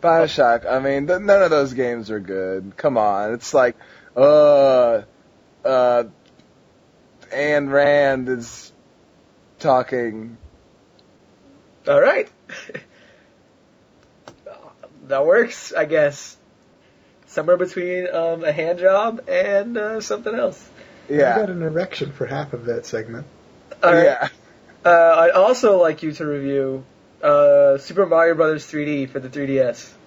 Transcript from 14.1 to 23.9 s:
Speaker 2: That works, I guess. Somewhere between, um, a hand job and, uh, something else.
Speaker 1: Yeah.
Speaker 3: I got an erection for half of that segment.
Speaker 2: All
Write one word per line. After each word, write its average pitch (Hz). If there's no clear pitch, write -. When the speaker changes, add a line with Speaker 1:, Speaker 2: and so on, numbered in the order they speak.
Speaker 2:
That 135
works, 226
I 156
guess. 147
Somewhere 170
between, 180
um, 165
a 156
hand 165
job 208
and, 202
uh, 214
something 214
else. 233
Speaker 1:
Yeah. 139
Speaker 3:
I 226
got 208
an 175
erection 156
for -
half 139
of 117
that 117
segment. 117
Speaker 2:
All 175